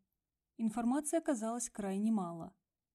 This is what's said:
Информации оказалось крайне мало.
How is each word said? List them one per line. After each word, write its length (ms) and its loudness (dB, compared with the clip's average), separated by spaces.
Информации 600 2
оказалось 520 0
крайне 420 0
мало. 420 -2